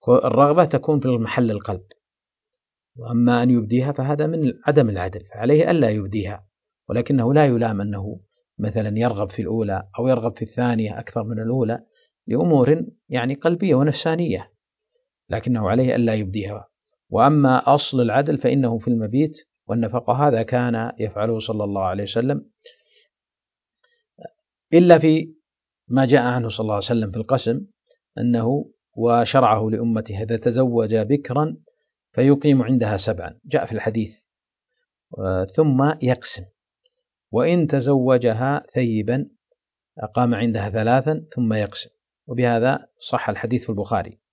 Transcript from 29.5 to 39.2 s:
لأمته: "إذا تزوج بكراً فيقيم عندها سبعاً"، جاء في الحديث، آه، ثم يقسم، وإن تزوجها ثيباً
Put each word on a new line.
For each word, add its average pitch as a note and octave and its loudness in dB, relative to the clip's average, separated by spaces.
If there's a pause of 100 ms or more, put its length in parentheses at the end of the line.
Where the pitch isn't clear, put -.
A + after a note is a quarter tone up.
لأمته: A2 -4
"إذا A2+ -4
تزوج A#2 0
بكراً C#3+ -2 (540)
فيقيم C#3 4
عندها A2 0
سبعاً"، F#2 -6
جاء C#3+ -2
في - -12
الحديث، A2 -4 (960)
آه، F#2+ -2
ثم C#3+ 2
يقسم، B2 -2 (880)
وإن D#3 2
تزوجها C3 0
ثيباً A#2+ -2 (680)